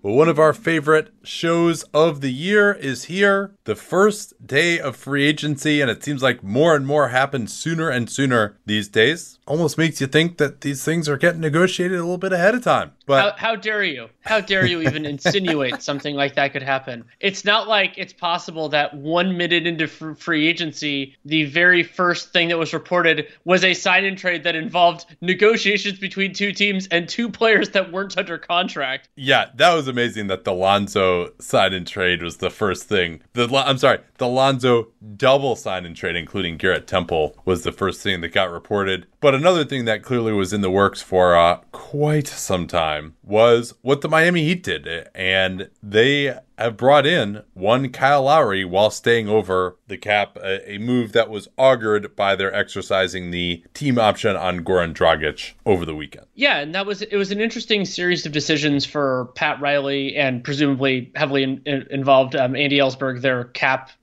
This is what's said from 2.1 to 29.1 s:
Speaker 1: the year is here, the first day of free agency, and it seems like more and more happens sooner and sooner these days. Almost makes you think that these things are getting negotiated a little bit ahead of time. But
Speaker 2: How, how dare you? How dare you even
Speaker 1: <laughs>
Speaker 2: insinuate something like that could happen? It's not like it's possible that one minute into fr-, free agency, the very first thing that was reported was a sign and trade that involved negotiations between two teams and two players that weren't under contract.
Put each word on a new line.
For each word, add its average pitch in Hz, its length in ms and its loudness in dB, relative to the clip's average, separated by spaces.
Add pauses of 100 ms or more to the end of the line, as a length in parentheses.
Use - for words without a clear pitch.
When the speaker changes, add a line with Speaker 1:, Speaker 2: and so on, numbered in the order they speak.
Speaker 1:
the 139 100 -2
year 202 400 2
is 139 340 -6
here, 196 580 0
the 110 100 -4
first 196 720 0
day 165 340 0
of 139 160 -6
free 139 300 -2
agency, 151 560 0
and 135 80 2
it 107 140 -4
seems 143 180 -6
like 127 220 0
more 139 320 4
and 139 100 -2
more 143 220 2
happens 127 440 -2
sooner 160 380 -4
and 123 180 -2
sooner 123 600 0
these 104 200 -2
days. 131 600 0
Almost 156 320 -2
makes 160 200 0
you - 60 -2
think 165 320 0
that 139 240 -2
these 139 240 -6
things 160 240 -2
are 143 80 -2
getting 170 240 0
negotiated 180 560 0
a 170 60 -4
little 175 160 -4
bit 190 140 -2
ahead 185 200 4
of 247 100 -4
time. 113 280 0 (160)
But 139 320 2
Speaker 2:
How, 220 100 -2
how 226 60 -2
dare 208 280 -4
you? 127 260 -6 (120)
How 214 200 0
dare 190 260 0
you 175 140 -2
even 151 240 -2
Speaker 1:
<laughs> - 20 -6
Speaker 2:
insinuate 151 760 -2
something 147 340 -6
like 139 200 -2
that 139 180 0
could 139 80 -6
happen? 131 440 -6 (140)
It's 190 240 -4
not 208 240 2
like 196 300 0
it's 190 160 -10
possible 170 560 -6
that 147 240 0
one 170 440 -2
minute 170 280 0
into 165 220 -4
fr-, 160 260 -14
free 156 340 -2
agency, 147 680 -6 (100)
the 156 200 0
very 175 360 4
first 175 500 -4
thing 170 180 0
that 170 100 0
was 156 140 -4
reported 160 540 0 (160)
was 175 200 2
a 185 100 4
sign 185 320 0
and 190 120 -4
trade 175 260 -4
that 165 120 -2
involved 160 500 0 (160)
negotiations 202 760 0
between 196 340 -4
two 202 200 -4
teams 190 360 -2
and 170 220 -2
two 233 180 -4
players 226 420 2
that 190 220 -2
weren't 190 280 -6
under 170 180 -8
contract. 156 760 -4